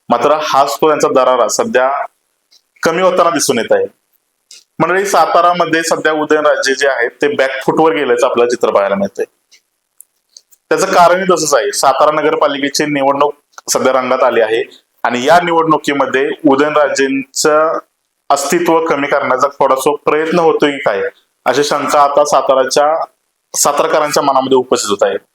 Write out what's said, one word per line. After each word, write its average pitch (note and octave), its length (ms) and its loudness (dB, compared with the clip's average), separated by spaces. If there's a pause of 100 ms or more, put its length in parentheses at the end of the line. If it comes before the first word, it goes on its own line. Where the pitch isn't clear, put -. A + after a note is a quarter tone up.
मात्र D3 340 0
हाच C#3+ 340 0
तो D#3+ 120 0
त्यांचा C#3+ 200 2
दरारा B2+ 400 2
सध्या B2 420 -2 (920)
कमी E3+ 200 -2
होताना F3+ 280 2
दिसून C3+ 280 -2
येत - 140 -2
आहे. G2 140 2 (920)
मंडळी, F3+ 280 0
सातारामध्ये E3+ 760 0
सध्या D#3+ 300 -2
उदयनराजे D3+ 640 0
जे C#3 140 -2
आहेत, B2+ 220 -2 (120)
ते D3 60 2
बॅकफुटवर D#3 680 0
गेल्याचं B2+ 320 0
आपल्याला A#2+ 240 0
चित्र A#2 200 -2
पाहायला G2 240 0
मिळतंय. G2 300 -6 (1400)
त्याचं D#3+ 180 0
कारणही F3+ 460 2
तसंच D3+ 220 0
आहे. A2+ 180 0
सातारा D3+ 380 2
नगरपालिकेची D3+ 760 -2
निवडणूक C#3+ 480 0 (360)
सध्या B2+ 220 0
रंगात B2+ 300 0
आली A#2 180 2
आहे A2+ 220 0 (400)
आणि A#2+ 220 -2
या E3 200 4
निवडणुकीमध्ये D3 840 -2 (180)
उदयनराजेंचं D3 1300 0 (520)
अस्तित्व E3 540 0
कमी C#3+ 220 -2
करण्याचा C3+ 420 0
थोडासा C3+ 460 0
प्रयत्न D#3+ 440 -2
होतोय D3+ 320 2
की C#3 80 -6
काय, G2+ 240 -2 (420)
अशी B2+ 200 0
शंका C#3+ 380 0
आता C#3+ 220 2
साताराच्या, C#3+ 800 0 (520)
सातारकरांच्या D#3 680 0
मनामध्ये C3+ 340 0
उपस्थित B2 340 -2
होत G2+ 180 0
आहे. G2 100 -4 (160)